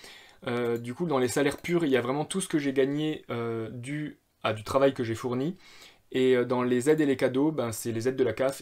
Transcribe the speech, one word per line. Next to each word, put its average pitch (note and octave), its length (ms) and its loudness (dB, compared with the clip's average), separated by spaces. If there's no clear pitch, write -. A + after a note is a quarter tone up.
Euh, A#2+ 280 -2
du A#2+ 160 -8
coup, F3 140 -4
dans D3 120 0
les B2+ 100 2
salaires C#3 300 0
purs, E3+ 260 0
il C#3+ 60 0
y B2+ 60 6
a A#2+ 40 2
vraiment C#3 240 -2
tout F#3+ 160 -6
ce - 80 -6
que D#3+ 100 0
j'ai C#3 140 0
gagné, C#3+ 580 0
euh, A#2 400 -4
dû C#3 480 -8
à A2+ 100 0
du G#2+ 120 -10
travail C#3 280 4
que B2 120 -4
j'ai A2+ 100 -2
fourni. B2+ 420 -4
Et, B2+ 260 4
euh, B2 80 2
dans B2 200 0
les B2 260 2
aides D#3 100 4
et D3+ 60 2
les C3+ 100 4
cadeaux, C3+ 360 2
ben, B2 180 -2
c'est A#2 220 -6
les A2+ 160 -2
aides C3 80 0
de C3 80 4
la A2+ 80 2
caf C3 280 -2